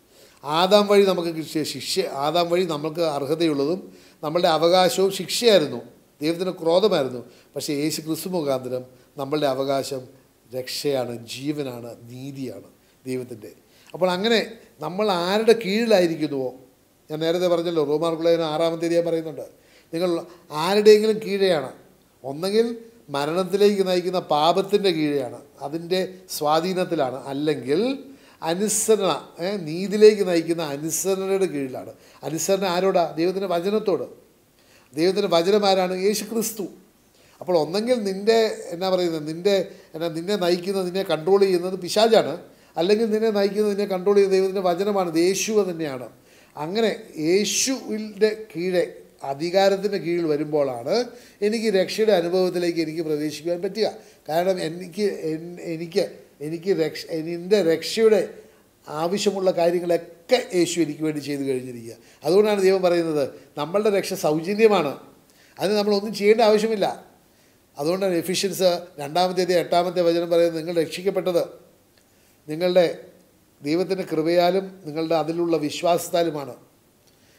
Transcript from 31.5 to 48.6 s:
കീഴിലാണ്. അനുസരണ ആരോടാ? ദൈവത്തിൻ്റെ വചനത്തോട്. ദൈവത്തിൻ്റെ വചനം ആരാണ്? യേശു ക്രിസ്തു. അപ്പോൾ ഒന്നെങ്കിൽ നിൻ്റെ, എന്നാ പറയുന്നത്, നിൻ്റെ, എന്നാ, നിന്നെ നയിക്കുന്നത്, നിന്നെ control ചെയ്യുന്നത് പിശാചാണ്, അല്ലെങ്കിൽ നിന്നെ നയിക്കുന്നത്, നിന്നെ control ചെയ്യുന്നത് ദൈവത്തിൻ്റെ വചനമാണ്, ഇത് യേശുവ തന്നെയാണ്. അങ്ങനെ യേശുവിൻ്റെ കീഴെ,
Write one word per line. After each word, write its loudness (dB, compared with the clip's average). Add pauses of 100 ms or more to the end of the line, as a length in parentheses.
കീഴിലാണ്. -8 (360)
അനുസരണ -2 (100)
ആരോടാ? 2 (140)
ദൈവത്തിൻ്റെ -2
വചനത്തോട്. -2 (880)
ദൈവത്തിൻ്റെ 0
വചനം 2
ആരാണ്? 2 (120)
യേശു 0
ക്രിസ്തു. -4 (760)
അപ്പോൾ -2
ഒന്നെങ്കിൽ -2 (120)
നിൻ്റെ, 2 (340)
എന്നാ -4
പറയുന്നത്, 0
നിൻ്റെ, 0 (360)
എന്നാ, -6 (100)
നിന്നെ -4 (100)
നയിക്കുന്നത്, 0
നിന്നെ -4
control 4
ചെയ്യുന്നത് 0
പിശാചാണ്, 4 (460)
അല്ലെങ്കിൽ 4
നിന്നെ 2
നയിക്കുന്നത്, 2
നിന്നെ -2
control 2
ചെയ്യുന്നത് 4
ദൈവത്തിൻ്റെ 0
വചനമാണ്, 0
ഇത് 2
യേശുവ 0
തന്നെയാണ്. -8 (460)
അങ്ങനെ -2 (360)
യേശുവിൻ്റെ 0 (220)
കീഴെ, -2 (460)